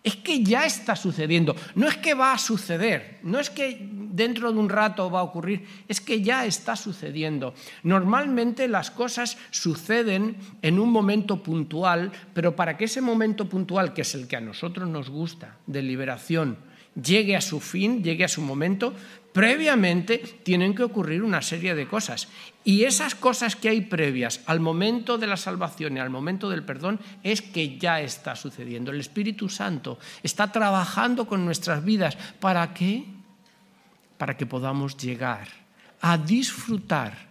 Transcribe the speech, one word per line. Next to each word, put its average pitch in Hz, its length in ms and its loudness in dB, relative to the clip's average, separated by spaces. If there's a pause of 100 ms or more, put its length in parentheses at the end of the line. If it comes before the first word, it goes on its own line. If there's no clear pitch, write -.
Es 214 120 0
que 302 260 0
ya 233 220 6
está 233 320 0
sucediendo. 156 600 2 (180)
No 262 140 4
es - 80 0
que 311 180 0
va 262 180 4
a 220 60 0
suceder, 180 880 -2
no 226 160 0
es 285 100 -4
que 254 400 -6
dentro 220 640 -2
de 220 60 2
un 208 100 4
rato 196 420 2
va 180 100 0
a 180 40 2
ocurrir, 175 420 -4 (200)
es 208 140 -4
que 220 220 0
ya 247 240 2
está 214 300 -2
sucediendo. 151 760 -4 (300)
Normalmente 233 840 2
las 196 220 0
cosas 240 460 -4 (140)
suceden 214 880 0 (260)
en 165 160 6
un 233 120 4
momento 208 520 4
puntual, 170 720 0 (200)
pero 170 240 2
para 160 200 0
que 214 80 -2
ese 226 160 -2
momento 220 480 2
puntual, 185 440 0
que 156 100 -4
es - 120 -2
el 127 140 -8
que 131 80 -4
a 117 40 -6
nosotros 175 480 -6
nos 143 220 -6
gusta, 160 460 -8 (100)
de 139 160 -4
liberación, 131 760 -2 (440)
llegue 196 360 4
a 156 40 2
su 151 200 -2
fin, 202 420 0
llegue 165 220 2
a 165 40 0
su - 120 -2
momento, 185 540 0 (380)
previamente 220 840 4 (240)
tienen 185 320 4
que 247 80 0
ocurrir 185 400 0
una 185 200 0
serie 170 340 -2
de 139 100 -2
cosas. 202 400 -4 (380)
Y 208 200 6
esas 277 300 2
cosas 240 400 0
que - 140 -2
hay 220 140 4
previas 139 640 0
al 165 120 2
momento 214 580 0
de 220 120 -2
la 196 80 -2
salvación 170 600 -6
y 131 40 -4
al 131 100 -4
momento 185 400 -4
del 160 140 -4
perdón 170 340 -4 (240)
es 208 180 0
que 143 380 -4
ya 165 220 2
está 135 340 -8
sucediendo. 123 560 -8
El 143 80 -4
Espíritu 208 500 -4
Santo 156 520 -6 (240)
está 202 260 0
trabajando 214 760 2
con 190 160 0
nuestras 160 400 0
vidas. 190 320 2 (240)
¿Para 175 340 2
qué? 208 300 0 (1120)
Para 139 200 -4
que 135 100 -4
podamos 135 500 -4
llegar 123 500 -4 (540)
a 170 180 4
disfrutar 170 1120 -2